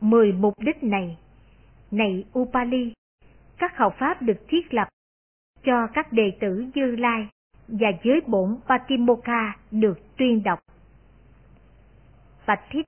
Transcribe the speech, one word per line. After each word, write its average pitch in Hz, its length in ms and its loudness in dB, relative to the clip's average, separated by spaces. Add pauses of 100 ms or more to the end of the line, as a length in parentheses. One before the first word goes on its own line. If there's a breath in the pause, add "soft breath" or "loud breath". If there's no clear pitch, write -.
mười 220 300 6
mục 202 280 0
đích 285 240 -4
này, 190 340 -4 (720 soft breath)
này 202 340 0 (140)
Upali, 247 540 -2 (640 soft breath)
các 349 200 -4
học 208 220 2
pháp 302 220 -2
được 220 160 0 (100)
thiết 339 260 -2
lập 208 140 0 (760)
cho 240 300 2
các 302 200 -4
đệ 208 260 2
tử 208 260 -4 (100)
Như 254 200 0
Lai 226 320 -2 (400)
và 220 200 0 (160)
giới 294 240 4
bổn 208 300 0 (100)
Patimokkha 240 880 0 (140)
được 214 460 0
tuyên 233 260 2
đọc. 185 160 -2 (1900)
Bạch 202 220 0
Thế 302 180 -4